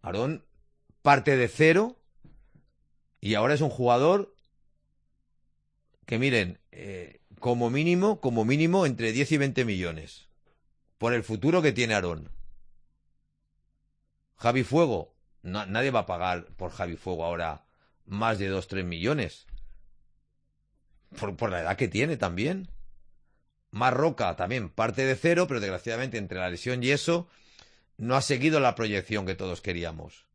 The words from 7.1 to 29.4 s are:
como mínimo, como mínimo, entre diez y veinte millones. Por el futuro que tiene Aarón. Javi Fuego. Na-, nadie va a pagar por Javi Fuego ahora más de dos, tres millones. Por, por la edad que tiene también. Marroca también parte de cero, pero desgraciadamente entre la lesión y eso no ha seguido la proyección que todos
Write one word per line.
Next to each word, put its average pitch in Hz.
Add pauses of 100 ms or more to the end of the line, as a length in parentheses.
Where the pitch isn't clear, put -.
como 120
mínimo, 175
como 117
mínimo, 165
entre 113
diez 139
y 156
veinte 135
millones. 87 (720)
Por 117
el 117
futuro 135
que 151
tiene 113
Aarón. 85 (2000)
Javi 123
Fuego. 131 (260)
Na-, 95
nadie 117
va 113
a 92
pagar 90 (100)
por 87
Javi 87
Fuego 85
ahora 85 (400)
más 110
de 98
dos, 95
tres 95
millones. 90 (1700)
Por, 101
por 110
la 87
edad 90
que 123
tiene 127
también. 127 (1000)
Marroca 123
también 98
parte 113
de 131
cero, 170
pero 123
desgraciadamente 113
entre 92
la 92
lesión 123
y 127
eso 170 (680)
no 120
ha 139
seguido 147
la 127
proyección 104
que 92
todos 90